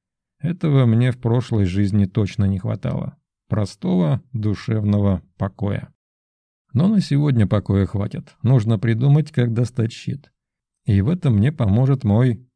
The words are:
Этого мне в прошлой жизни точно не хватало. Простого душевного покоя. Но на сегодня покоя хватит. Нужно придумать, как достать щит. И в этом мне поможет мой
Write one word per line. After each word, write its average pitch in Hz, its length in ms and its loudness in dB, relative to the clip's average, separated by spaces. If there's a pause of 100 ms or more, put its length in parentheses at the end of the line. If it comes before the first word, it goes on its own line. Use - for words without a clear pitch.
(400)
Этого 147 460 0
мне 120 260 2
в 123 60 -10
прошлой 113 480 0
жизни 101 400 0
точно 101 400 -2
не 98 120 0
хватало. - 580 -6 (320)
Простого 143 760 -2 (100)
душевного 104 920 0 (140)
покоя. 101 580 -6 (800)
Но 180 160 2
на 214 120 2
сегодня 139 460 2
покоя 98 400 0
хватит. - 560 -8
Нужно 117 360 2
придумать, 135 520 2
как 120 240 -2
достать 113 380 -2
щит. - 400 -10 (560)
И 98 140 4
в 117 80 0
этом 156 240 0
мне 110 180 2
поможет 131 500 0
мой 117 540 0